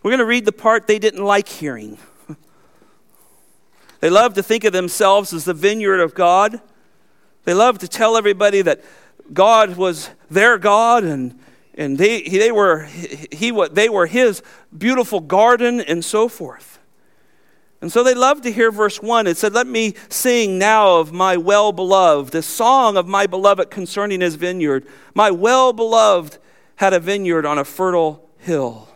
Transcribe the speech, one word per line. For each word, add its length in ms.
We're 100
gonna 120
read 200
the 80
part 340
they 140
didn't 240
like 240
hearing. 500
<laughs> 80
They 100
loved 280
to 60
think 200
of 100
themselves 600
as 140
the 80
vineyard 440
of 160
God. 460
They 120
loved 260
to 80
tell 280
everybody 460
that 220
God 440
was 340
their 280
God 440
and, 380
and 240
they, 240
they 300
were, 320
he, 480
he, 400
they 160
were 180
his 360
beautiful 420
garden 640
and 240
so 240
forth. 500
And 100
so 140
they 100
loved 300
to 80
hear 180
verse 320
one. 240
It 120
said, 160
"Let 120
me 280
sing 480
now 420
of 140
my 240
well-beloved, 960
the 100
song 540
of 120
my 180
beloved 440
concerning 500
his 160
vineyard. 500
My 180
well-beloved 1040
had 160
a 80
vineyard 440
on 140
a 60
fertile 640
hill." 580